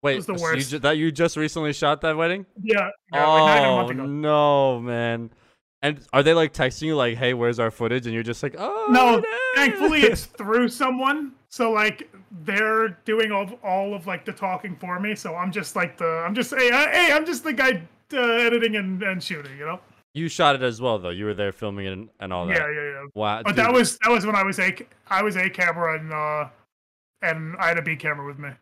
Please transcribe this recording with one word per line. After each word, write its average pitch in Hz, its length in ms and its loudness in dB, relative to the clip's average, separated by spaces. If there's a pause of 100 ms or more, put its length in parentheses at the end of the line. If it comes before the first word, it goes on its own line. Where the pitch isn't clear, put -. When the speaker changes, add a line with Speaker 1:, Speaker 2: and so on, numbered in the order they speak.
Speaker 1:
Wait, 139 100 2
Speaker 2:
It - 40 0
was 185 100 -6
the 190 100 -4
Speaker 1:
so 170 140 -2
you 160 40 2
Speaker 2:
worst. 135 160 -2
Speaker 1:
ju-, 147 80 -6
that, 147 180 2
you 160 140 0
just 165 240 0
recently 156 380 -4
shot 147 280 0
that 160 140 0
wedding? 175 300 -2 (160)
Speaker 2:
Yeah, 202 280 0 (240)
yeah, 147 140 2
like, 156 180 6
not 151 120 6
even 135 120 4
a - 20 4
Speaker 1:
Oh, 127 60 4
Speaker 2:
month 120 140 0
ago. 131 140 -6
Speaker 1:
no, 143 720 2
man. 117 520 -4 (500)
And 143 320 -4
are 135 100 6
they, 160 100 6
like, 160 200 4
texting 131 300 -2
you, 156 120 0
like, 120 220 2
"Hey, 127 160 0
where's 120 240 0
our 113 140 2
footage?" 120 340 -2
And 113 80 -4
you're 117 100 -2
just 117 200 -6
like, 143 140 -4
"Oh, 392 340 -4
Speaker 2:
No, 254 280 6
Speaker 1:
no." - 40 -2 (320)
Speaker 2:
thankfully 285 460 2
Speaker 1:
<laughs> - 20 8
Speaker 2:
it's - 220 4
through 226 440 0
someone. 262 640 -2 (180)
So, 226 220 -2
like, 214 380 -2 (340)
they're 214 460 2 (160)
doing 220 260 2
all, 196 180 -2 (140)
all 196 300 -2
of, 180 120 -10
like, 180 200 -8
the 208 80 -8
talking 185 420 -6
for 180 240 -6
me. 208 160 -2
So 175 200 -8
I'm 180 180 -4
just, 185 240 -6
like, 175 200 -2
the, 165 280 -2
I'm 196 100 -2
just, 247 180 -2
hey, 262 180 4
I, 285 200 2
hey, 330 220 4
I'm 311 120 2
just 320 200 -6
the 311 80 -2
guy, 254 280 2 (320)
uh, 285 60 -2
editing 233 560 2
and, 190 260 -4
and 190 220 -4
shooting, 143 340 -10
you 147 80 -12
know? 170 140 -6 (340)
Speaker 1:
You 160 140 -4
shot 147 280 4
it 127 80 -2
as 117 180 -2
well, 120 180 0
though. 87 120 -6
You 95 140 -6
were 107 80 -2
there 98 200 -2
filming 101 340 -8
it 95 60 -6
and, 104 160 -12 (100)
and 95 140 -8
all 90 140 -2
that. 127 100 0
Speaker 2:
Yeah, 151 140 -2
yeah, 147 200 -6 (100)
yeah. 139 40 -16 (100)
Speaker 1:
Wow, 107 280 -2
Speaker 2:
But 196 120 0
Speaker 1:
dude. 226 100 2
Speaker 2:
that 233 80 2
was, 240 260 4
that 220 120 2
was 214 140 2
when 214 100 0
I 196 80 2
was 196 160 -2
A, 185 160 0 (320)
I 196 160 0
was 202 140 0
A 185 120 0
camera 170 500 0
and, 156 140 -10
uh, 151 360 -2 (720)
and 160 360 -4
I 185 100 0
had 165 100 2
a 165 40 -4
B 160 140 -4
camera 147 300 -6
with 143 140 -12
me. 143 100 -12 (120)